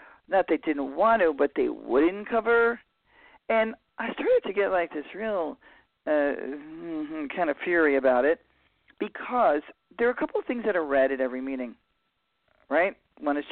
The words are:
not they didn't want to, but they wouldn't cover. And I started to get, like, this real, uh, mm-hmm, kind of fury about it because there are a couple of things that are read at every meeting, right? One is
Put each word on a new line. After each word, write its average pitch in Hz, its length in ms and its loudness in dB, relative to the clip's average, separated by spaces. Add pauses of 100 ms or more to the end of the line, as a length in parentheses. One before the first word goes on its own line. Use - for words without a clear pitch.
(280)
not 185 200 2
they 165 80 4
didn't 143 400 -4
want 220 260 4
to, 160 100 4
but 143 220 0
they 123 140 0
wouldn't 131 600 0
cover. 233 520 2 (680)
And 220 280 0 (240)
I 233 120 -6
started 453 320 2
to - 80 -6
get, 196 200 0
like, 170 200 0
this 147 120 -8 (100)
real, 185 420 -4 (480)
uh, 151 60 -4
mm-hmm, 151 1160 -4
kind 165 220 -4
of 139 140 -2
fury 160 340 4
about 131 280 4
it 160 160 2 (580)
because 208 640 0 (340)
there 233 120 2
are - 20 2
a 240 60 -4
couple 311 240 -4
of - 40 -12
things 240 220 -4
that 208 80 0
are 165 100 0
read 139 280 4
at 131 80 -4
every 127 200 -2
meeting, 127 360 -8 (920)
right? 170 280 0 (240)
One 147 160 -2
is 143 160 -4